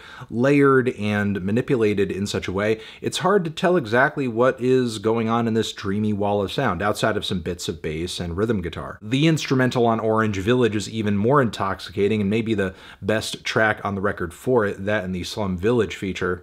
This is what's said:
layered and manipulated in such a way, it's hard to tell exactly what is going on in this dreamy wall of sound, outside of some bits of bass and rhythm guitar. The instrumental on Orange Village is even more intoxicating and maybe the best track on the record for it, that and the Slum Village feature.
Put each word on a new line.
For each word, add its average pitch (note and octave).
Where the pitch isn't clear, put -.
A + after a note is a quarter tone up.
layered C3+
and G#2
manipulated G#2
in G2
such G2
a F2+
way, G#2
it's -
hard F#3
to D#3
tell F3+
exactly C3
what A#2+
is B2+
going A2+
on A#2
in A2
this A2
dreamy G#2+
wall G2+
of F#2
sound, G2+
outside G#2
of G2
some F#2+
bits F2
of E2
bass D#2+
and E2+
rhythm G#2+
guitar. D#2+
The C3+
instrumental C3
on A2+
Orange A2
Village A2+
is G#2
even G#2
more C3
intoxicating G2+
and G2
maybe A2
the G2
best G#2+
track A2
on G2+
the F#2+
record F2+
for B2
it, F#2+
that G#2
and F#2
the F2+
Slum F#2
Village G#2
feature. F2+